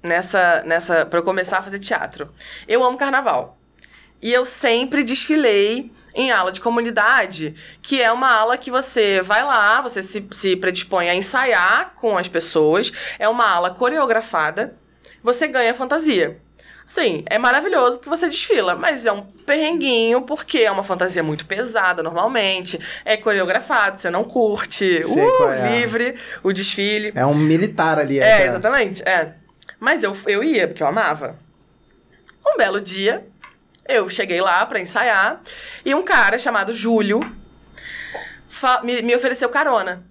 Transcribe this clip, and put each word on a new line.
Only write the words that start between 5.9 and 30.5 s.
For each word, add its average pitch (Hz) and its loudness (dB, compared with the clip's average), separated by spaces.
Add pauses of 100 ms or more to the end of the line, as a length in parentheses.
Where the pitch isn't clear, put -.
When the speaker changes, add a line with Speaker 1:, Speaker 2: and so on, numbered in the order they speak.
Speaker 1:
em 262 0
aula 185 2
de 185 -10
comunidade, 226 0 (260)
que 269 -2
é 233 4
uma 254 2
aula 226 4
que 262 -10
você 226 2
vai 208 0
lá, 240 4
você 226 -6
se, 202 -8
se 185 0
predispõe 180 -2
a 180 2
ensaiar 226 2
com 220 0
as 175 -2
pessoas. 165 2 (240)
É 208 0
uma 226 2
aula 180 0
coreografada. 226 -2 (480)
Você 247 0
ganha 247 2
fantasia. 254 0 (500)
Sim, 190 -2
é 214 0
maravilhoso 269 2
porque - -10
você 339 0
desfila, 202 0
mas 269 -2
é 214 2
um 202 -6
perrenguinho 277 0
porque 285 -4
é 220 4
uma 196 -2
fantasia 180 -2
muito 151 -6
pesada 190 -2
normalmente, 185 -2 (240)
é 214 0
coreografado, 208 0
você 175 -4
não 196 -2
curte, 208 0
Speaker 2:
Sei 311 2
Speaker 1:
uh, 508 4
Speaker 2:
qual 494 4
é. 233 0
Speaker 1:
livre, 240 -2 (300)
o 190 2
desfile. 208 -2
Speaker 2:
É 127 0
um 143 2
militar 160 2
ali, 139 0
Speaker 1:
É, 214 6
Speaker 2:
é. 185 2
Speaker 1:
exatamente, 208 0
é. 170 0 (460)
Mas 269 0
eu, 196 -2 (120)
eu 208 0
ia, 233 2